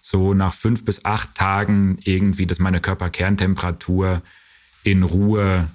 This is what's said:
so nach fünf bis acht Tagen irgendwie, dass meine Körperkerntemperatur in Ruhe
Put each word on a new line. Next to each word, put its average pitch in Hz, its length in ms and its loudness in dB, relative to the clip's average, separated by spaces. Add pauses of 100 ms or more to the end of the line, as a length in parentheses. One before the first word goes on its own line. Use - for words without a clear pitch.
so 95 340 0
nach 95 200 2
fünf 113 300 -2
bis - 200 -4
acht 104 300 -4
Tagen 98 680 0
irgendwie, 95 420 0
dass 87 120 -2
meine 90 220 2
Körperkerntemperatur 92 1400 -2 (640)
in 95 180 4
Ruhe 95 720 2